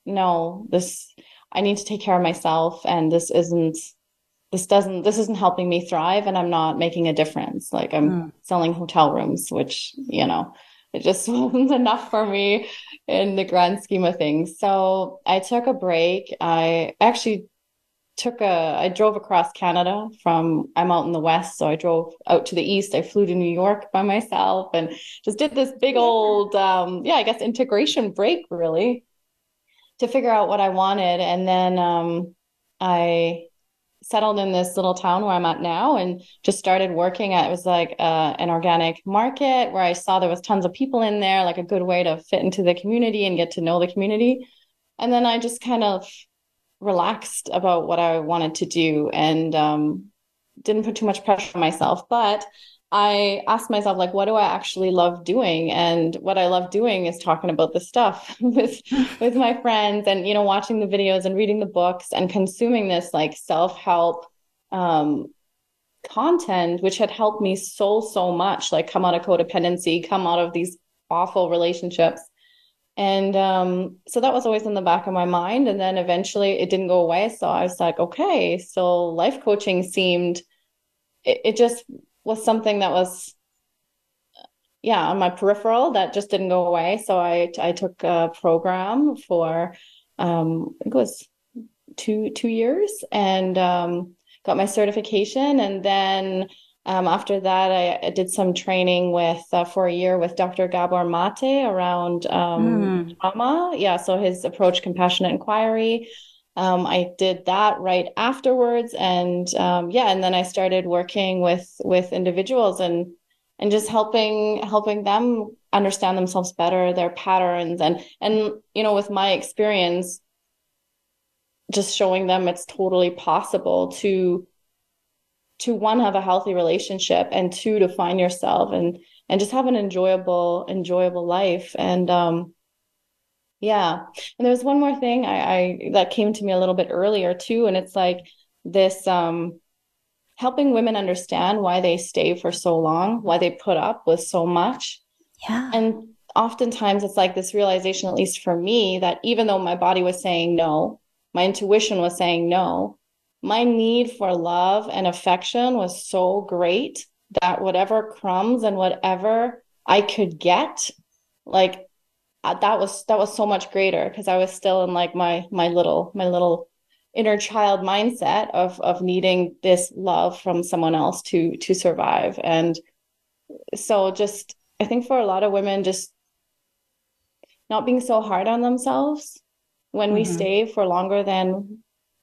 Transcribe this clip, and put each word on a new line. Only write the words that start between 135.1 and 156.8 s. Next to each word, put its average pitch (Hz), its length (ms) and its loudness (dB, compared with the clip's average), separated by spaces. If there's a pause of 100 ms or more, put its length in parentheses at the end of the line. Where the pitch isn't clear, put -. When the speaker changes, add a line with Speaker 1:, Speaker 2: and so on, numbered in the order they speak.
Speaker 1:
I, 196 140 -2
I, 180 540 0
that 190 180 4
came 214 200 0
to 214 140 -6
me 196 60 0
a 185 80 2
little 185 160 2
bit 185 160 0
earlier 185 420 0
too. 226 320 -2
And 190 100 2
it's 185 200 -4
like 180 320 0 (360)
this, 190 440 2
um, 170 520 -2 (760)
helping 262 380 0
women 226 220 2
understand 180 640 -2
why 185 220 0
they 175 160 2
stay 175 400 0
for 175 140 -4
so 170 260 0
long, 175 460 0
why 175 160 2
they 175 100 2
put 175 260 -2
up 214 300 -2
with 165 160 2
so 170 240 -2
much. 175 560 -2 (480)
Speaker 2:
Yeah. 247 240 -4
Speaker 1:
And 220 360 0 (260)
oftentimes 226 680 0
it's 196 140 -4
like 185 160 2
this 185 220 -6
realization, 190 540 0
at 180 60 -4
least 190 280 -2
for 175 120 0
me, 190 440 0
that 180 240 -2
even 226 240 0
though 196 100 2
my 180 180 -2
body 180 280 2
was 180 180 -2
saying 170 340 0
no, 165 440 0 (340)
my 180 100 0
intuition 202 540 0
was 175 180 0
saying 170 320 0
no, 180 520 0 (420)
my 214 220 0
need 233 480 2
for 185 240 -2
love 180 560 0
and 190 160 -2
affection 196 720 0
was 214 300 -4
so 190 340 0
great 180 640 -2 (340)